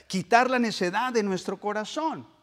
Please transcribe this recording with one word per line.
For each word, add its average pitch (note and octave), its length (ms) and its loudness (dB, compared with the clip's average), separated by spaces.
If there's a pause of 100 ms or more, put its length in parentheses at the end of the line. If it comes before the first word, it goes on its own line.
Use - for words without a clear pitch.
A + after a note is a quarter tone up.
quitar A#3 420 4
la B3+ 100 2
necedad A3 540 -2
de A3 100 2
nuestro F#3+ 360 -4
corazón. G#3+ 680 -6 (160)